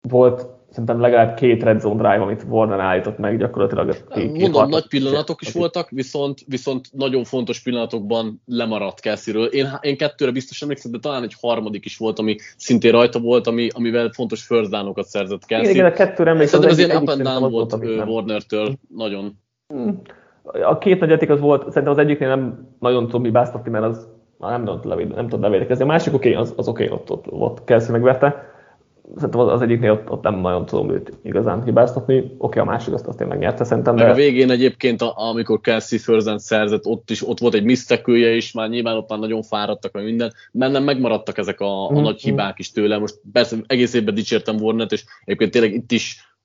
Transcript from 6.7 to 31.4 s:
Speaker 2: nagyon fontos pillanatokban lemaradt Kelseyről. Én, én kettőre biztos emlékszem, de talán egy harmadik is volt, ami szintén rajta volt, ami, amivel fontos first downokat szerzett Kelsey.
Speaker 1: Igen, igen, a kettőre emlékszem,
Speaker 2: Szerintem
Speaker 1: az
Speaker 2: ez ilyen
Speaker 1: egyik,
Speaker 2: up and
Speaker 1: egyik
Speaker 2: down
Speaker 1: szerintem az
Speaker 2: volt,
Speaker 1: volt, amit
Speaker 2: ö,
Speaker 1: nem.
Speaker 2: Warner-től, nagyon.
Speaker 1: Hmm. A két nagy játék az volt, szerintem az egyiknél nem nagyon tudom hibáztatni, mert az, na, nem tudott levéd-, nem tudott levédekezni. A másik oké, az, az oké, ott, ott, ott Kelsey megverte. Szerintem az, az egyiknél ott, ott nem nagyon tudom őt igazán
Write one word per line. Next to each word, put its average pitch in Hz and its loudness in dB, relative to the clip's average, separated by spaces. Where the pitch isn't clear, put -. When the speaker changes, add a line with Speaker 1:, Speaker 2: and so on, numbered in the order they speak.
Speaker 2:
nagyon 131 -2
fontos 120 -6
pillanatokban 113 -4
lemaradt 110 -4
Kelseyről. 110 -2
Én, 135 0
én 143 -2
kettőre 143 -2
biztos 127 -8
emlékszem, 139 -8
de 117 -8
talán 131 -6
egy 107 -8
harmadik 107 -4
is - -14
volt, 110 -4
ami 107 -2
szintén 113 2
rajta 120 4
volt, 117 2
ami, 117 -2
amivel 117 -2
fontos 113 -6
first 107 0
downokat 98 -4
szerzett 98 -6
Kelsey. 220 0
Speaker 1:
Igen, 185 6
igen, 165 6
a 190 4
kettőre 170 2
emlékszem, 151 6
Speaker 2:
Szerintem 170 6
Speaker 1:
az 160 6
Speaker 2:
ez 175 6
ilyen 170 2
Speaker 1:
egyik, 156 2
Speaker 2:
up 139 0
and 139 0
Speaker 1:
egyik 131 0
Speaker 2:
down 127 0
Speaker 1:
szerintem - 2
az 131 2
Speaker 2:
volt, 113 -2
Speaker 1:
volt, 113 -4
amit 113 -4
Speaker 2:
ö, 110 -2
Speaker 1:
nem. 107 -4
Speaker 2:
Warner-től, 107 -4
nagyon. 101 -8
Speaker 1:
Hmm. 151 -6
A 135 2
két 185 2
nagy 160 2
játék 156 4
az 143 4
volt, 143 2
szerintem 143 0
az 143 2
egyiknél 147 2
nem 131 -4
nagyon 123 2
tudom 123 -4
hibáztatni, 117 0
mert 110 -2
az, 110 -6
na, 98 -8
nem 120 -4
tudott 95 -6
levéd-, 87 -4
nem 120 -6
tudott 113 -4
levédekezni. 107 2
A - 2
másik 160 2
oké, 123 2
az, 117 -4
az - -4
oké, 113 -2
ott, - -8
ott, - -8
ott - -6
Kelsey 113 2
megverte. 127 2
Szerintem 123 -2
az, 117 6
az 110 2
egyiknél 117 2
ott, 107 -2
ott - -8
nem 98 -2
nagyon 90 -2
tudom - -2
őt - -6
igazán 107 -2